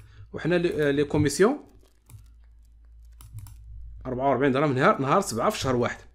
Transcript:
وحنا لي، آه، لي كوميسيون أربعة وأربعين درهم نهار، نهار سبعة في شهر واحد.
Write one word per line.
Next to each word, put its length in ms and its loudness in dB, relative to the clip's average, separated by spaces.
وحنا 220 -2
لي، 340 0
آه، 20 0
لي 120 2
كوميسيون 640 2
أربعة 240 0
وأربعين 220 4
درهم 220 2
نهار، 280 2
نهار 200 2
سبعة 280 -2
في 100 -6
شهر 160 0
واحد. 220 -2